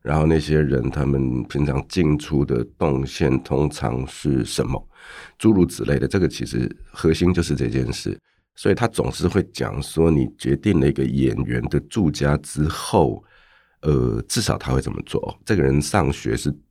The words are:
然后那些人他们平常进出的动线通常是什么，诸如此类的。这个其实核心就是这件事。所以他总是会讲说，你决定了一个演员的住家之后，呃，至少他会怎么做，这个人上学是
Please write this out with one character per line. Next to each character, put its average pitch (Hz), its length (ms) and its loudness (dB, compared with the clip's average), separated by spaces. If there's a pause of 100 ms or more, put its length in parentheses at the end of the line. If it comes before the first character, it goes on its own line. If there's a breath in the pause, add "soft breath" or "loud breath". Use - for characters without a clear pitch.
然 71 160 -2
后 78 80 2
那 80 140 4
些 76 200 2
人 67 300 0
他 67 160 -2
们 65 380 0
平 71 220 -2
常 69 240 -2
进 76 280 2
出 71 280 0
的 60 180 -2 (140)
动 69 280 0
线 65 380 0
通 71 260 0
常 64 380 -4
是 67 380 -2
什 - 200 -4
么， 65 160 -4 (560 loud breath)
诸 110 140 4
如 92 140 6
此 - 180 -8
类 67 160 0
的。 67 80 0
这 98 100 -2
个 87 120 2
其 - 160 -6
实 60 280 -4 (180)
核 80 220 2
心 87 200 2
就 85 100 0
是 78 120 -2
这 65 120 -2
件 60 240 -2
事。 50 260 -6 (380)
所 - 160 0
以 95 40 4
他 113 120 0
总 - 240 -2
是 80 160 -2
会 90 240 2
讲 55 320 -6
说， 82 260 2
你 71 180 4 (100)
决 65 180 0
定 90 240 2
了 67 80 4
一 71 60 4
个 69 100 -2
演 64 400 0
员 60 200 -2
的 69 180 -2
住 92 280 0
家 71 280 0
之 - 320 -4
后， 82 520 0 (600 soft breath)
呃， 65 480 0
至 120 120 -2
少 73 160 -2
他 - 140 -6
会 65 100 2
怎 - 100 -6
么 - 140 -8
做， - 380 -6
这 104 140 0
个 85 40 2
人 67 200 4
上 73 300 0
学 57 260 -2
是 71 180 -4 (160)